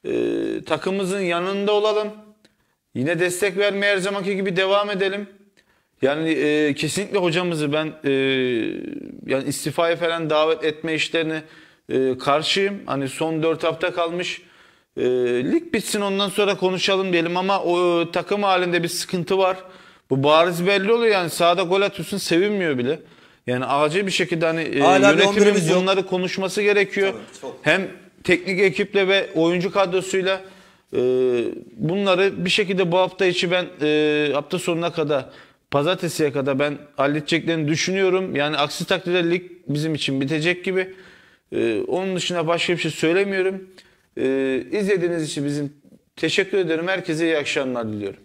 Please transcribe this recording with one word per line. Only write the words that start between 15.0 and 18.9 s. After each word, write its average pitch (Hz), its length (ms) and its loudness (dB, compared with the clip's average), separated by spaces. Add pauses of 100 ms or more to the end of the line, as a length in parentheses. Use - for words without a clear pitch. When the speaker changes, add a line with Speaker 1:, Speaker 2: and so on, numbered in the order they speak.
Speaker 1:
lig 330 220 -2
bitsin 214 260 -2
ondan 202 280 0
sonra 202 280 0
konuşalım 185 560 0
diyelim 170 240 0
ama 190 260 0
o, 175 480 2
takım 180 320 -2
halinde 180 400 2
bir 170 60 -4
sıkıntı 185 500 -2